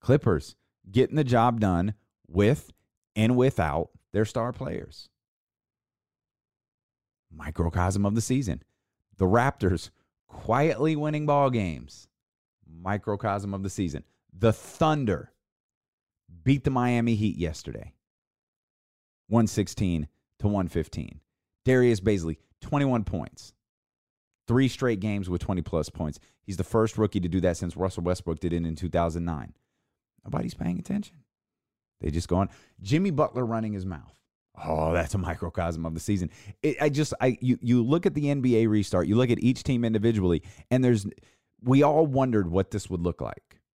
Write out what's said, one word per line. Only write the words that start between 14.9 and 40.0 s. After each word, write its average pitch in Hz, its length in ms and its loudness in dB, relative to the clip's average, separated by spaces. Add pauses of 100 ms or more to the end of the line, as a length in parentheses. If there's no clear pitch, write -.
beat 135 180 2
the 147 80 0
Miami 120 440 2
Heat 104 200 0
yesterday, 71 560 -8 (1400)
one 110 200 4
sixteen 87 600 -2 (320)
to 101 80 -2
one 98 220 0
fifteen. 80 500 -8 (460)
Darius 123 340 4
Bazley, 92 380 0 (240)
twenty-one 135 420 0
points. - 500 -10 (920)
Three 127 220 4
straight 120 320 -2
games 101 280 -4
with 90 120 -2
twenty-plus 85 480 -4
points. 76 300 -6 (220)
He's 98 140 -10
the 90 80 -4
first 110 340 0
rookie 107 220 0
to 90 80 -2
do 90 140 0
that 87 160 2
since 87 180 -6
Russell 90 280 -4
Westbrook 87 360 -4
did 85 140 -2
it 85 120 -2
in 82 120 -4
two 90 120 -6
thousand 85 360 -2
nine. 78 300 -8 (680)
Nobody's - 300 -6
paying 175 260 -4
attention. 190 380 -8 (840)
They 76 100 -2
just 82 160 -2
go 87 100 2
on. 95 120 2 (320)
Jimmy 160 300 0
Butler 131 340 0
running 113 280 -4
his 95 120 -6
mouth. 85 280 -10 (480)
Oh, 78 320 0
that's 85 200 0
a 104 40 -2
microcosm 87 680 -4
of 82 80 -6
the 82 60 -8
season. 92 300 -2 (320)
It, 147 200 -2
I 151 80 2
just, 147 320 -2
I, 131 180 2
you, 123 220 2
you 120 220 4
look 156 220 0
at 196 80 2
the 147 160 -2
N 143 120 0
B 120 160 4
A 113 100 4
restart, 98 400 2
you 101 80 4
look 123 140 4
at 113 100 2
each 127 240 0
team 120 220 0
individually, 104 580 2 (260)